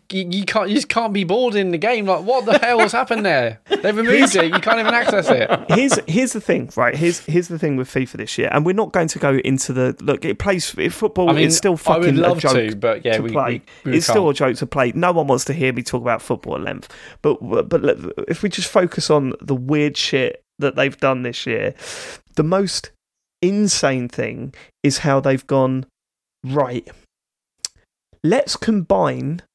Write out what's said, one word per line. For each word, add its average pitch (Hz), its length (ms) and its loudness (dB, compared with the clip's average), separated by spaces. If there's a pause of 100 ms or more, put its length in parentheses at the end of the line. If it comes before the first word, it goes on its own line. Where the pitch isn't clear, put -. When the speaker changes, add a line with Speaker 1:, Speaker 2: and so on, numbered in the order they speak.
(120)
Speaker 1:
you, 190 200 -4
you 196 140 -4
can't, 202 220 0
you 208 80 -2
just - 140 0
can't 226 240 -2
be 196 100 0
bored 220 300 0
in 196 160 0
the 170 80 0
game. 214 300 0
Like, 180 160 0
what 240 220 2
the 226 120 6
hell 233 220 2
has 220 120 2
happened 233 320 -2
there? 127 360 0 (100)
They've 214 260 0
removed 233 400 4
it. 175 160 4
You 185 80 2
can't 226 200 2
even 226 160 2
access 220 340 2
it. 120 180 4 (220)
Speaker 2:
Here's, 247 380 4
here's 233 260 2
the 214 80 -6
thing, 135 340 -2
right? 120 200 0
Here's, 170 240 0
here's 170 300 -2
the 165 100 -6
thing 147 180 -2
with 127 100 -4
fifa 131 260 -4
this - 260 -10
year, 117 120 0
and 147 140 2
we're 180 80 2
not 208 200 -2
going 165 160 0
to - 100 -8
go 139 160 2
into 131 360 -2
the, 127 300 0
look, - 240 -2
it - 140 -4
plays, 190 380 -2
it, - 140 0
football 190 380 0
Speaker 1:
I 135 40 4
mean, 156 120 4
Speaker 2:
is 160 120 2
still 190 160 2
Speaker 1:
I - 0 -
would 156 80 -2
Speaker 2:
fucking 165 340 2
Speaker 1:
love 170 240 4
Speaker 2:
a - 20 -6
joke 139 120 4 (180)
Speaker 1:
to, 107 60 -6
but 110 280 0
yeah, 113 120 2
Speaker 2:
to 107 60 -2
Speaker 1:
we, 117 80 -4
Speaker 2:
play. 123 300 -2 (240)
Speaker 1:
we, 131 60 -2
we 143 60 4
Speaker 2:
It's 165 100 0
still 214 160 4
Speaker 1:
can't. 143 120 4
Speaker 2:
a - 40 -6
joke 135 180 2
to 139 80 -6
play. 123 300 0
No 175 160 2
one 165 160 0
wants 135 180 2
to 139 80 -2
hear 135 180 0
me 120 120 -6
talk 123 180 -4
about 117 220 -2
football - 320 -4
at 71 60 -6
length. - 300 -10 (300)
But, 147 140 2 (340)
but 170 140 0
let, - 140 2 (300)
if - 140 -6
we 208 80 0
just - 220 -6
focus 180 400 0
on 139 280 2
the 139 160 -4
weird 147 400 0
shit - 460 -2 (160)
that 139 200 -2
they've 139 200 0
done 131 240 0
this 120 240 -8
year, 110 300 -2 (600)
the 156 80 2
most 185 460 -2 (520)
insane 175 680 2
thing 120 460 -6 (280)
is 143 180 2
how 139 200 2
they've 135 260 0
gone, 131 400 0 (580)
"Right, 131 460 -2 (1300)
let's 196 320 0
combine 165 840 -2 (140)